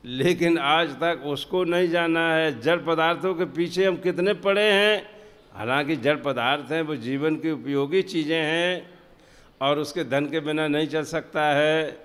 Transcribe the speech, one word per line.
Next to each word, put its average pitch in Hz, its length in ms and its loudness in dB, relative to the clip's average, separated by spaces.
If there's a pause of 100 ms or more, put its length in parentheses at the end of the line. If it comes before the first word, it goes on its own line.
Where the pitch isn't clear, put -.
लेकिन 165 540 2
आज 156 300 2
तक 143 380 -2
उसको 147 380 -2
नहीं 175 240 2
जाना 165 460 0
है। 156 260 0
जड़ 156 180 2
पदार्थों 165 560 0
के 170 100 -2
पीछे 175 400 -2
हम 185 120 2
कितने 180 380 0
पड़े 202 380 2
हैं, 202 380 2 (420)
हालांकि 135 440 0
जड़ 139 200 2
पदार्थ 131 560 -2
हैं, 160 100 -2
वो 151 140 -4
जीवन 139 400 -2
की 160 140 -2
उपयोगी 143 520 0
चीज़ें 165 400 -2
हैं, 170 480 -2 (720)
और 143 180 2
उसके 151 260 -4
धन 139 220 0
के 156 140 -2
बिना 151 280 -2
नहीं 147 180 2
चल 151 160 -2
सकता 156 420 -4
है 151 600 2